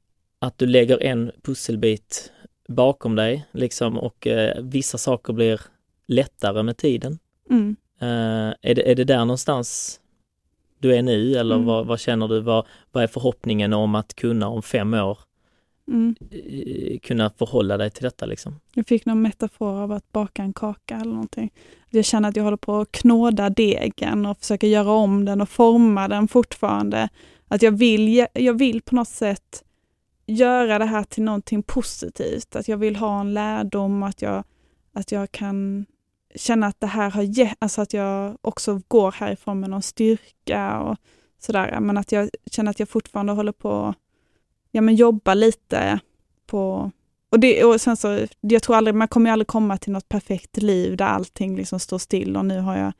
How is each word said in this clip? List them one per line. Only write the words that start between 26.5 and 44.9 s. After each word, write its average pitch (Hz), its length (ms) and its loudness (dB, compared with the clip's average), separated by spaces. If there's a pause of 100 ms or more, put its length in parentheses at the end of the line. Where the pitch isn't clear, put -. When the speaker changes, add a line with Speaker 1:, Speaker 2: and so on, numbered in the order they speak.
Speaker 2:
Att 208 140 2
jag 220 100 6
vill 214 360 4
ge-, 240 240 4
jag 240 260 2
vill 240 240 0
på - 120 -4
något 240 140 0
sätt - 560 -6 (600)
göra 240 520 2
det 220 60 0
här 220 200 -2
till - 180 -6
någonting 208 400 -2
positivt. - 960 -6
Att - 120 -6
jag 214 80 -2
vill 214 200 -2
ha 208 240 -2
en 202 140 -4
lärdom, 202 680 -2
att 196 200 -6
jag, 202 220 -4 (480)
att 196 200 -8
jag 202 200 -6
kan 196 540 -6 (480)
känna 220 320 0
att - 140 -6
det 214 60 -4
här 202 240 -2
har 202 120 -4
ge-, 214 360 2
alltså 214 240 -4
att 208 100 -6
jag 196 480 -4
också 202 480 -4
går 196 240 4
härifrån 202 480 -6
med 190 100 -8
någon 196 120 -6
styrka 220 960 -2
och - 160 -4 (420)
sådär. 196 420 -4
Men 202 180 0
att 202 140 -4
jag 208 180 0 (200)
känner 214 200 -4
att - 100 -8
jag 208 80 -4
fortfarande 208 440 -4
håller 208 200 -2
på, 208 420 -4 (760)
ja, 220 100 0
men 220 160 6